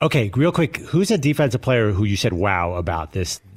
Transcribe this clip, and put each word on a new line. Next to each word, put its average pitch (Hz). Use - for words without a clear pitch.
okay, 131
real 151
quick. 165
Who's 190
a 202
defensive 143
player 117
who 101
you 101
said, 95
"Wow," 90
about 85
this -